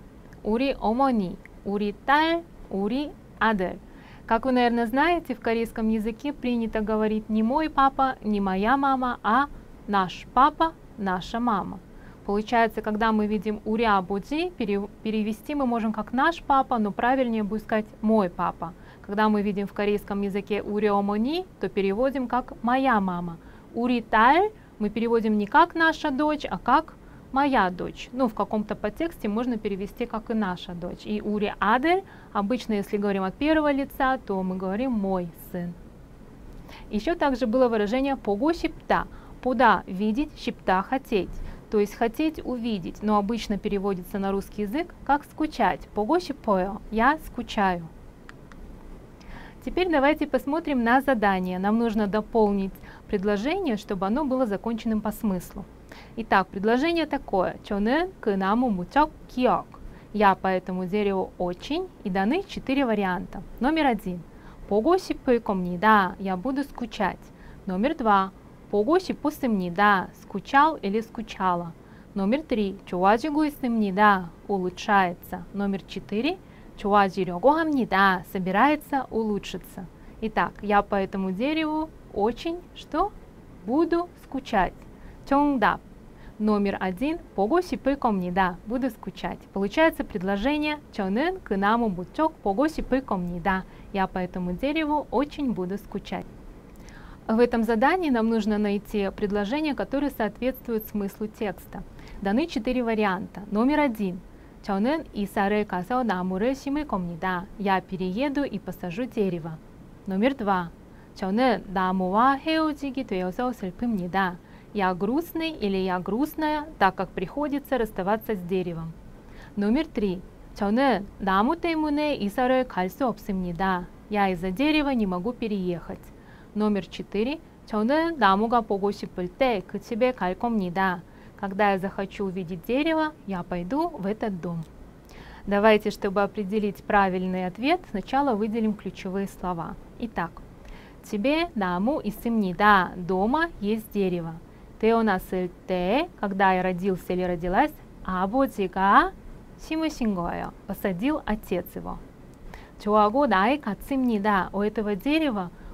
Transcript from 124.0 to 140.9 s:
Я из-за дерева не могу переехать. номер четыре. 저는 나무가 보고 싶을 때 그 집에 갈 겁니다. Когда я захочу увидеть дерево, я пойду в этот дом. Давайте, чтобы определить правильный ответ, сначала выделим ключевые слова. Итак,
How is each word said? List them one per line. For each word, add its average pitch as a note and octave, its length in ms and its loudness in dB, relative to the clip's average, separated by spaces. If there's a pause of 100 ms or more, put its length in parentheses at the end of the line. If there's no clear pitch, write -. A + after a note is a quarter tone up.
Я G3+ 200 2
из-за F#3 200 -2
дерева C#4+ 400 2
не A3+ 160 2
могу F3+ 260 -2
переехать. F#3 680 -4 (540)
номер G#3 320 0
четыре. A#3 500 -4 (280)
저는 D4 520 0
나무가 A3 440 4
보고 G3+ 280 -2
싶을 F#3 380 -6
때 A3+ 360 0
그 - 140 -8
집에 A#3+ 320 0
갈 F#3 260 -2
겁니다. F#3 680 0 (340)
Когда G3+ 360 2
я F#3+ 60 2
захочу G3 460 -6
увидеть F3+ 420 -6
дерево, D#4 460 2 (140)
я F#3 160 -4
пойду F#3 480 -2
в G#3+ 160 -8
этот F#3+ 340 -4
дом. E3 240 -6 (800)
Давайте, G#3 440 6
чтобы G3+ 320 0
определить G3+ 600 -2
правильный F#3 640 2
ответ, C#4 340 0 (100)
сначала C4 440 0
выделим A3 380 0
ключевые G3 560 -6
слова. E3+ 480 -8 (220)
Итак, G3 320 -6 (760)